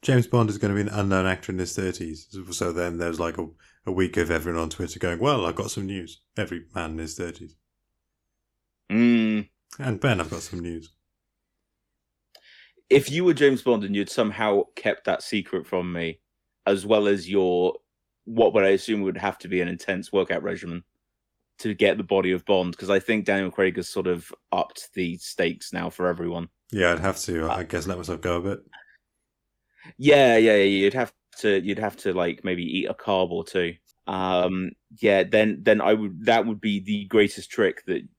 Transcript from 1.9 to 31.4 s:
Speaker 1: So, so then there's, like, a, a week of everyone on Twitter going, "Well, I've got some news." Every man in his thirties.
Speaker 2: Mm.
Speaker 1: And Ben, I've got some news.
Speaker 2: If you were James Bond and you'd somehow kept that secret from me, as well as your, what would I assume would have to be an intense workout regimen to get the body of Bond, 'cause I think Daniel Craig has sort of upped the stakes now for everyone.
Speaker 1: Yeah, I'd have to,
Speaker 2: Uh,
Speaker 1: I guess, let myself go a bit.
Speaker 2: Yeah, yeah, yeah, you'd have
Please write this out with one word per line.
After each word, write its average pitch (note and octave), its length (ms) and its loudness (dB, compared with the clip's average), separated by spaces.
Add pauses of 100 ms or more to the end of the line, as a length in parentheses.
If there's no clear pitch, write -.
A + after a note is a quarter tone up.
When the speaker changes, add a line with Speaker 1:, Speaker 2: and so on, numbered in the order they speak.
Speaker 1:
So, F#2+ 200 -16
so E2+ 220 -4
then F2 260 -4
there's, E2+ 220 -4
like, E2+ 180 -4
a, E2 80 -6 (400)
a F#2+ 60 -6
week F2+ 240 0
of E2+ 160 0
everyone E2 280 -2
on E2 80 -2
Twitter E2 300 -10
going, E2+ 220 -4
"Well, B2+ 260 0
I've E2 80 -2
got - 160 -6
some G2 160 -8
news." F#2+ 360 -12 (140)
Every F2 280 -6 (100)
man E2 180 -6
in D#2+ 60 -8
his D#2+ 160 -10
thirties. E2+ 400 -12 (1400)
Speaker 2:
Mm. A2 580 2 (300)
Speaker 1:
And B2+ 220 -4
Ben, A#2 200 2
I've D#2+ 100 -6
got E2+ 120 -10
some - 160 -12
news. E2+ 320 -10 (2000)
Speaker 2:
If C#3 200 6
you E3 140 -2
were F3+ 80 6
James C#3 300 4
Bond A2+ 220 2
and G2+ 100 -4
you'd G2+ 160 -2
somehow G#2+ 540 0 (100)
kept - 300 -4
that - 180 -2
secret F#2+ 440 -6
from F2+ 260 -4
me, E2 260 -6 (480)
as G2 180 0
well G#2 220 4
as F#2+ 240 0
your, F2+ 440 2 (500)
what A2+ 300 4
would G2+ 100 6
I F#2+ 60 6
assume G2+ 320 0
would F#2 140 -4
have G2 220 -4
to F2 100 -16
be F#2 120 0
an F2+ 80 -2
intense F#2 440 -6
workout F2+ 300 0
regimen F2 400 -8 (760)
to G#2+ 160 -4
get G2 220 4
the G#2+ 60 -6
body F#2 300 2
of F2+ 120 -2
Bond, F#2 320 2
'cause F#2+ 140 -6
I G2 80 4
think G#2+ 260 0
Daniel G2 260 -2
Craig F#2+ 260 0
has F2+ 120 -6
sort F#2 200 -4
of F2 240 -4 (180)
upped - 440 -4
the F2+ 240 -4
stakes - 540 -6
now E2+ 180 -6
for F2+ 180 -4
everyone. E2+ 400 -6 (220)
Speaker 1:
Yeah, F2+ 220 2
I'd E2 60 0
have F#2 220 -2
to, D#2+ 300 -4
Speaker 2:
Uh, B1 60 -2
Speaker 1:
I F#2+ 60 -6
guess, E2+ 240 -6
let F#2 120 -6
myself E2 220 -8
go F2 160 -2
a E2+ 40 -2
bit. G2 180 -6 (1400)
Speaker 2:
Yeah, C3+ 380 8
yeah, A2+ 200 8
yeah, G2+ 80 6
you'd G2 300 4
have B2 180 -2 (280)